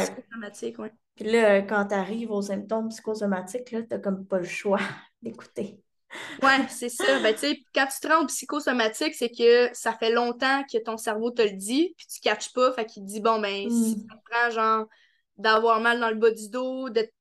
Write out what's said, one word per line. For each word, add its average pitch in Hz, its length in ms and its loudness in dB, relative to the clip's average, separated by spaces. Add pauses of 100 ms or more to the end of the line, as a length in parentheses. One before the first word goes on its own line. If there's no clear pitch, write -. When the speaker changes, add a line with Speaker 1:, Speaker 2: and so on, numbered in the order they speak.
Speaker 1:
psychosomatiques, 226 760 -10
ouais. 220 140 -10 (220)
Speaker 2:
Puis 214 160 -8
là, 214 320 6
quand 202 240 0
t'arrives 208 440 -4
aux 202 120 -2
symptômes 202 460 -4
psychosomatiques, 214 840 -4
là, 226 100 -4
t'as 202 160 -6
comme 196 280 -4
pas 190 120 0
le 175 60 -4
choix 196 340 -2
<laughs> - 340 -8 (100)
d'écouter. - 600 -12 (600)
Speaker 1:
Ouais, 269 260 6
c'est 240 220 -8
ça. 269 300 2
Ben, 220 120 4
tu 220 80 -4
sais, 294 180 0 (160)
quand 277 120 2
tu 269 140 -6
te - 120 -8
rends 320 120 6
au - 20 -2
psychosomatique, 285 880 -2
c'est 233 160 -2
que 240 420 6
ça 226 220 -2
fait 226 160 -2
longtemps 240 600 0
que 247 60 0
ton 220 220 -4
cerveau 220 320 -2
te 240 100 -2
le 208 160 2
dit, 262 400 -2
puis - 100 -20
tu - 140 -16
catches - 320 -2
pas, 254 220 4
fait 240 100 -4
qu'il 208 200 -14
te 190 40 -12
dit, 208 120 -8
bon, 220 200 2
ben, 196 260 -4
Speaker 2:
Hmm. 233 40 -2
Speaker 1:
si 226 220 2
ça - 240 -8
te - 140 -20
prend, 233 200 2
genre, 220 360 2 (520)
d'avoir 220 420 4
mal 233 200 2
dans 226 100 0
le 220 60 -2
bas 220 140 4
du 214 200 -4
dos, 254 400 -4
de 220 100 0
te 220 100 -2 (100)